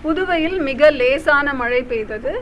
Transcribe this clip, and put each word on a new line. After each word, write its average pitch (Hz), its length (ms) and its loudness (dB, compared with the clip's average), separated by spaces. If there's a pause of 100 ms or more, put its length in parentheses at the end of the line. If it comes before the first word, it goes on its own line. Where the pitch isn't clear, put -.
புதுவையில் 339 540 -2 (120)
மிக 277 220 4 (100)
லேசான 285 600 2
மழை 247 200 0 (120)
பெய்தது. 220 480 -6